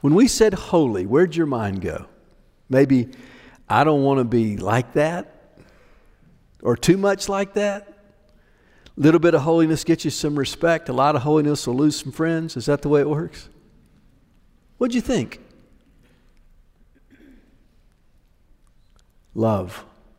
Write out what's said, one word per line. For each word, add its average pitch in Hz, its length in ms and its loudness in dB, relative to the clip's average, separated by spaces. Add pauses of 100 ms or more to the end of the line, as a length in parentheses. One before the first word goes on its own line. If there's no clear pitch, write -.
When 143 120 4
we 233 140 6
said 220 260 2
holy, 123 500 0
where'd 151 300 2
your 165 120 0
mind 107 340 -4
go? 85 260 -10 (640)
Maybe, 131 400 2 (600)
"I 107 140 2
don't 147 220 2
want 139 140 2
to 127 60 0
be 113 320 -2
like 107 360 -2
that," - 680 -6 (1040)
or 120 140 0
too 170 200 4
much 196 320 -2
like 196 260 -4
that. 202 440 -6 (960)
Little 156 240 4
bit 160 160 4
of 151 60 4
holiness 160 420 2
gets 165 220 -2
you 147 80 -4
some 147 260 -4
respect. 165 500 -2
A 135 40 -6
lot 139 240 2
of 139 60 -2
holiness 147 440 0
will 120 80 -4
lose 143 240 0
some 131 140 -12
friends. 165 440 -4
Is 120 100 -8
that 143 160 -2
the 147 60 -4
way 147 120 4
it 143 100 0
works? 151 380 -8 (1300)
What'd 240 160 -2
you 247 60 0
think? 202 400 -4 (4000)
Love. 104 500 -4 (340)